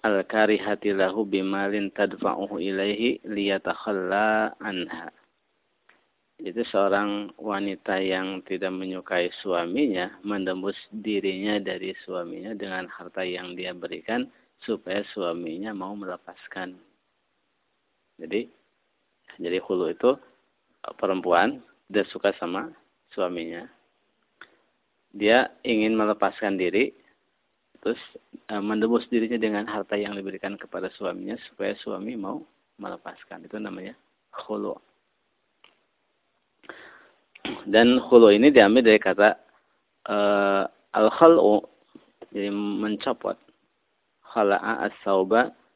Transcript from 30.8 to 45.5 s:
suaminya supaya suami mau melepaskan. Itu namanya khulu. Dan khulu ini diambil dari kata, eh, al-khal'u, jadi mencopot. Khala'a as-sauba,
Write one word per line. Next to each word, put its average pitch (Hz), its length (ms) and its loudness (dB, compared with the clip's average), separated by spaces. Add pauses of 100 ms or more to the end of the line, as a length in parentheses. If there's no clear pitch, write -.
suaminya 95 480 -8
supaya 101 320 -8
suami 107 400 -10
mau 98 240 -8 (400)
melepaskan. - 640 -14
Itu 107 160 -10
namanya 92 320 -12 (400)
khulu. 104 400 -8 (3000)
Dan 120 320 6
khulu 117 320 10
ini 117 160 8
diambil 120 320 8
dari 110 180 8
kata, 98 300 6 (800)
eh, 101 540 2 (340)
al-khal'u, 107 680 6 (680)
jadi 101 180 -4
mencopot. 104 840 -4 (880)
Khala'a 101 640 0
as-sauba, 98 640 2 (220)